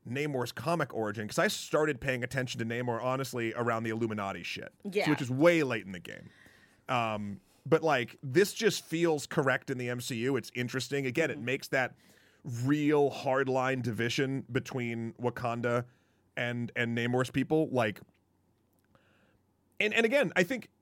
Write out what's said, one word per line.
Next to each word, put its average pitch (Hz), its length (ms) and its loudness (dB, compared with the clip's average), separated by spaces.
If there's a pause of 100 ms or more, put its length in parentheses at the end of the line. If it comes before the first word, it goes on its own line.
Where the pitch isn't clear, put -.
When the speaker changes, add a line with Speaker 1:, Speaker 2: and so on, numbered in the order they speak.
Speaker 1:
Namor's 131 440 -2
comic 151 420 -2
origin 107 340 -4
'cause 107 120 -2
I 185 80 4
started 156 520 0
paying 127 240 -2
attention 123 360 -4
to 117 60 -2
Namor, 117 380 -2
honestly, 127 520 -2
around 117 300 0
the 113 40 -2
Illuminati 104 540 -2
shit, - 280 -10 (120)
Speaker 2:
Yeah. 190 260 0
Speaker 1:
which 143 100 2
is 127 120 -4
way 160 320 6
late 120 200 -2
in 95 100 -10
the 87 60 -10
game. - 300 -16 (580)
Um, 107 520 -2 (260)
but, 147 160 4
like, 139 400 2
this 147 320 2
just - 320 0
feels 160 400 2
correct 131 460 0
in 123 80 -4
the 123 100 -4
M 123 100 -4
C 120 180 -6
U. 127 200 0
It's - 160 -6
interesting. 127 540 -2
Again, 135 240 0
it - 60 -6
Speaker 2:
Mm-hmm. 113 80 -8
Speaker 1:
makes 131 240 -4
that 131 260 0 (720)
real 147 440 4
hardline 131 720 0
division 120 680 -2
between 117 680 -4
Wakanda 120 680 0 (520)
and, 120 380 -4
and 117 200 0
Namor's 120 360 0
people. 147 400 0
Like, 113 280 0 (1800)
and, 214 120 2
and 233 140 2
again, 262 300 4
I 180 80 4
think 214 260 -4 (120)